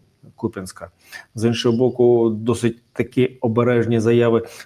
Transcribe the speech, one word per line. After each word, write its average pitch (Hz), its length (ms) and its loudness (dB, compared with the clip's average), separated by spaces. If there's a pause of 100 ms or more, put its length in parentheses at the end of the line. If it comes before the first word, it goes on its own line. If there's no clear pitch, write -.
(360)
Куп'янська. - 540 -10 (440)
З 107 100 -4
іншого 117 320 0
боку, 120 540 2
досить 113 520 -4 (100)
такі - 480 -4
обережні 117 600 0
заяви 117 420 2 (240)